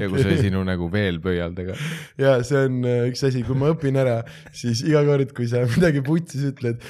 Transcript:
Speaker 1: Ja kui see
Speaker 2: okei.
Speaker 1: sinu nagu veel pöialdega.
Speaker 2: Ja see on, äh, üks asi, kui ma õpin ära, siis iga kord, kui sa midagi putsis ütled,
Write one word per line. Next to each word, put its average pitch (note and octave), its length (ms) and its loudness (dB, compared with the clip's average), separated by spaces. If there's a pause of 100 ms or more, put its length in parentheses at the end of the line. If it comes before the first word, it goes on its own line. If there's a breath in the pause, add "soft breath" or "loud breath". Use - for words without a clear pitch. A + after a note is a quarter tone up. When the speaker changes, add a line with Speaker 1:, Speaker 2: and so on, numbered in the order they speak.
Speaker 1:
Ja G2+ 80 -2
kui G2 100 0
see G2 140 4
Speaker 2:
okei. - 80 2
Speaker 1:
sinu F#2+ 240 2
nagu F2 260 -2
veel F#2 300 0
pöialdega. F2+ 560 -4 (400 loud breath)
Speaker 2:
Ja C3+ 160 4 (100)
see C3+ 160 0
on, C3 240 0
äh, A#2+ 240 0
üks B2 160 -4
asi, B2+ 200 2
kui C3 120 -2
ma C#3 160 2
õpin C#3 240 0
ära, C3 220 2 (320 loud breath)
siis A#2+ 340 -4
iga D3+ 220 4
kord, C#3 280 2
kui B2 140 -4
sa B2 160 0
midagi C3 400 2
putsis D3+ 400 -2
ütled, A#2+ 460 -4